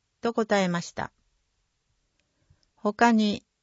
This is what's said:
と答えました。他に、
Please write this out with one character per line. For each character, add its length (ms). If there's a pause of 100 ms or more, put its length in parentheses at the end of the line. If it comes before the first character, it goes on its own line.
(200)
と 120
答 280
え 80
ま 120
し 120
た。 200 (1600)
他 360
に、 320 (180)